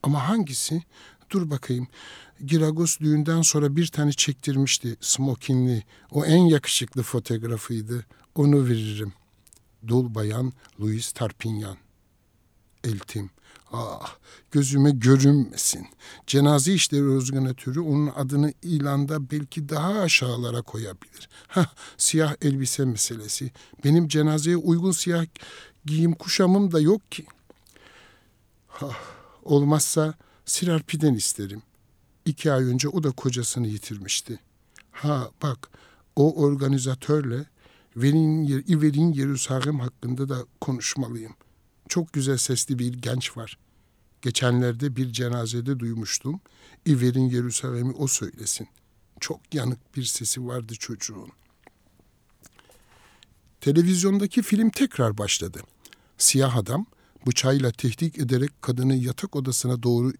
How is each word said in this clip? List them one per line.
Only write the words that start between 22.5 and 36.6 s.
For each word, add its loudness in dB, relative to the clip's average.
meselesi. -4
Benim 6
cenazeye 2
uygun 2
siyah -2
giyim 2
kuşamım 2
da 4
yok 2
ki. -12
Ah, -10
olmazsa 2
Sirarpi'den 0
isterim. -6
İki 0
ay 2
önce 0
o -2
da 0
kocasını -4
yitirmişti. -8
Ha, -2
bak, -6
o 4
organizatörle 0